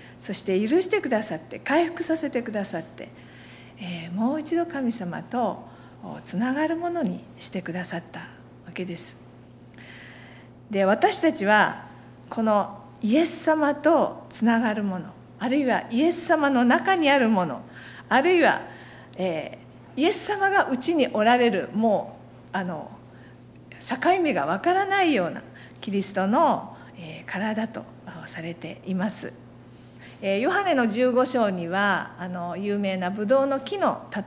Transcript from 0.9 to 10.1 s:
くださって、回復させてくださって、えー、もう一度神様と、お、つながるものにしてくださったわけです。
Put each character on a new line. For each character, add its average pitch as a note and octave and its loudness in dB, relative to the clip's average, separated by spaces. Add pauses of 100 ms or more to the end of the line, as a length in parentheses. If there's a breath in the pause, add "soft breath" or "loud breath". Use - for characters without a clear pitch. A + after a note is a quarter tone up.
く - -4
だ G#3+ 0
さ F#3 -6
っ - -6
て、 - -14
回 E4 2
復 E4+ -6
さ D#4+ -2
せ D4 -4
て B3 -4
く A#3 -8
だ G3+ -4
さ E3+ -6
っ - -10
て、 - -16 (720 loud breath)
え E3+ -10
ー、 F3 -10
も A3+ 0
う D#4 -4
一 D4+ -4
度 E4+ 2
神 C4+ -2
様 E3+ -6
と、 A#3 -4 (380 loud breath)
お、 D2+ -12
つ F3+ -8
な B3 0
が D4+ 0
る E4 -2
も F4 -4
の F4 -2
に F3+ -4 (140)
し - -12
て F#3 -8
く E3+ -8
だ F3+ -6
さ F3+ -6
っ F3 -6 (100)
た E3+ -14
わ E3 -16 (480)
け F#3 -6
で E3+ -8
す。 - -12 (1400 loud breath)